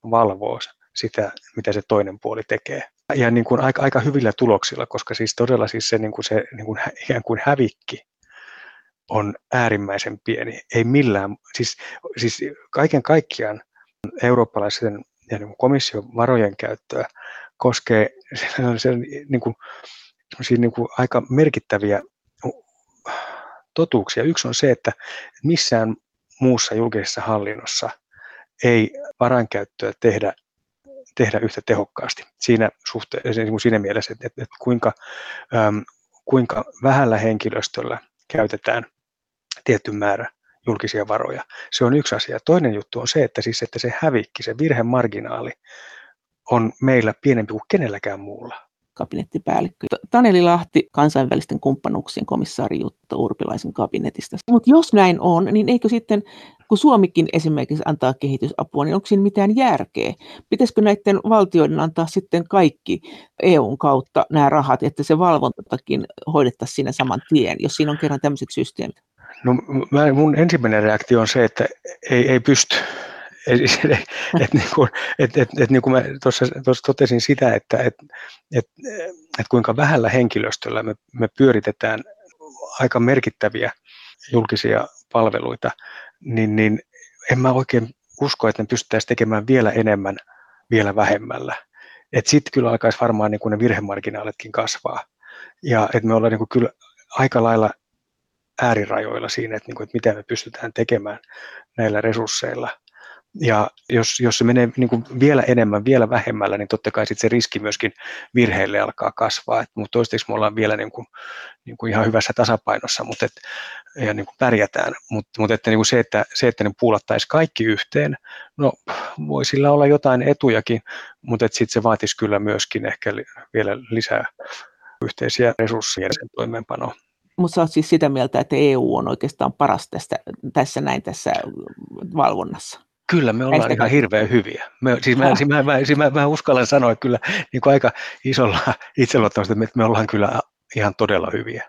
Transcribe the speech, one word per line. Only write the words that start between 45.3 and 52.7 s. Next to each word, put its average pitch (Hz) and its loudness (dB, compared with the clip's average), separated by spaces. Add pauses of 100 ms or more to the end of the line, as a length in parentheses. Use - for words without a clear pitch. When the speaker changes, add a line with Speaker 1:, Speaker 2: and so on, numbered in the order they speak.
Speaker 1:
on 117 2 (100)
meillä 123 4
pienempi 117 2
kuin 107 -6
kenelläkään 104 -2
muulla. 104 -16 (380)
Speaker 2:
Kabinettipäällikkö - -6
Ta-, - -6
Taneli 226 6
Lahti, 170 2
kansainvälisten 143 0
kumppanuuksien - -4
komissaari - -4